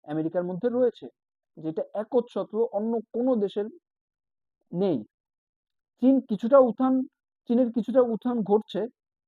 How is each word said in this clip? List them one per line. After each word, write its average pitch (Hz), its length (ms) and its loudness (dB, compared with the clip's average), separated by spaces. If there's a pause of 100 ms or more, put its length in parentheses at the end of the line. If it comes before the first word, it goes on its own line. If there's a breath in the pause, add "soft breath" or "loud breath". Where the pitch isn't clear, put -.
আমেরিকার 160 400 -4
মধ্যে 180 260 -4
রয়েছে, 233 380 -2 (500)
যেটা 160 260 -8 (100)
একচ্ছত্র 220 800 -4
অন্য 226 280 -4
কোনো 240 360 -2
দেশের 202 300 -4 (1080)
নেই। 170 300 -2 (1000)
চীন 262 200 4
কিছুটা 233 380 4
উত্থান, 262 440 2 (440)
চীনের 240 240 2
কিছুটা 247 300 2
উত্থান 233 420 0
ঘটছে, 208 440 0 (400)